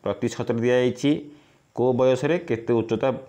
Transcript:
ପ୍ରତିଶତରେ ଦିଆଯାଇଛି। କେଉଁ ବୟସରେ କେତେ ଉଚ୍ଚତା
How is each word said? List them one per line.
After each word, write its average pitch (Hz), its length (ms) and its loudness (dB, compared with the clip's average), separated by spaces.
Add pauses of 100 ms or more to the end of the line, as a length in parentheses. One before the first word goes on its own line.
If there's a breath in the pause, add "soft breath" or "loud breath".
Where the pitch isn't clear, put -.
ପ୍ରତିଶତରେ 113 560 -2
ଦିଆଯାଇଛି। 123 500 2 (640 loud breath)
କେଉଁ 127 160 2
ବୟସରେ 131 460 2
କେତେ 120 340 -2
ଉଚ୍ଚତା 113 380 0 (180)